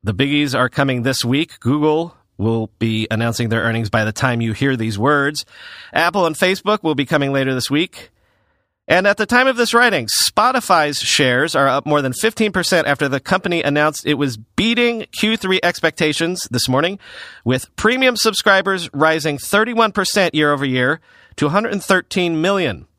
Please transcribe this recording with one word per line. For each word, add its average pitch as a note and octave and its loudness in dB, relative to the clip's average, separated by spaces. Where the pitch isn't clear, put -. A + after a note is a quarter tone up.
The G#2+ -2
biggies C#3 0
are B2+ 2
coming C3 -2
this - -2
week. C#3 -2
Google D3+ 0
will A2+ -2
be A2 -2
announcing A2+ -2
their A2+ 0
earnings A2+ -2
by A2 0
the A2 -2
time A#2+ -2
you A2+ -2
hear C3+ 0
these A2 -4
words. C#3+ 0
Apple E3+ 2
and D#3+ -2
Facebook G3 0
will D#3 0
be C3 -2
coming C#3 0
later C3+ 0
this B2+ -4
week. D3+ -4
And F#3 2
at G3+ 4
the G#3+ -2
time B3 2
of C4 0
this A#3 0
writing, G3+ 2
Spotify's F#3+ 2
shares C3 0
are C#3 4
up C3+ 0
more D3 2
than C3 -2
fifteen G#3+ -2
percent F3 0
after C#3+ 0
the C3 -2
company F3 -2
announced D3 0
it D3 0
was C3 -2
beating A3+ -2
Q A3 0
three F#3 0
expectations E3 -2
this A#2+ -2
morning, E3 0
with B2+ -2
premium B3+ 2
subscribers F#3+ 0
rising D3+ 0
thirty-one A3 0
percent F#3+ 0
year D3+ 2
over C#3 -2
year B2+ 0
to D3 0
a C#3+ 2
hundred G#3 0
and G3+ -4
thirteen F3 0
million. E3+ -2